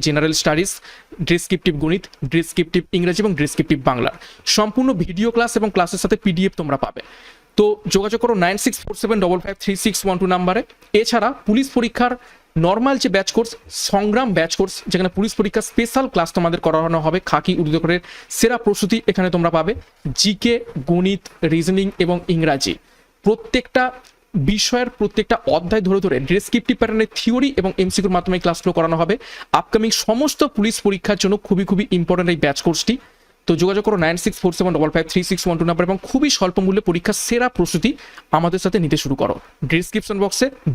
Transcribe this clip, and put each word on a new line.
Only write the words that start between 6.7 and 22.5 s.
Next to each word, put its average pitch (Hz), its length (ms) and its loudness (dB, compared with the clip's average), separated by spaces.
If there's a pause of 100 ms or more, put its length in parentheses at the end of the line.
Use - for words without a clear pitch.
পাবে। 104 160 -6 (580)
তো 208 60 6 (300)
যোগাযোগ 196 300 0
করো 233 100 2 (100)
নাইন 185 200 2
সিক্স 233 180 -2
ফোর 214 200 -10
সেভেন 220 220 0
ডবল 180 200 2
ফাইভ 196 180 -8
থ্রি 202 100 -2 (120)
সিক্স 208 220 0
ওয়ান 185 160 0
টু 190 120 2
নাম্বারে। 180 260 0 (400)
এছাড়া 233 280 0 (180)
পুলিশ 240 200 2 (100)
পরীক্ষার 240 360 0 (440)
নরমাল 220 420 2
যে - 100 0
ব্যাচ 190 240 0
কোর্স, 226 180 0 (400)
সংগ্রাম 208 440 0
ব্যাচ 165 220 0
কোর্স, 190 320 -2
যেখানে 180 280 0
পুলিশ 214 220 -2
পরীক্ষা 214 240 -2
স্পেশাল 254 460 -2
ক্লাস 170 240 0
তোমাদের 170 280 0
করানো 165 400 0
হবে, 160 200 0
খাকি - 320 0 (100)
উর্দুকরের 165 380 0 (300)
সেরা 233 280 2
প্রস্তুতি 214 520 0
এখানে 185 200 0
তোমরা 170 200 2
পাবে। 165 220 0 (480)
জিকে, 214 340 2 (340)
গণিত, 180 340 2 (300)
রিজনিং 185 460 2
এবং 175 300 0
ইংরাজি, 156 460 0 (500)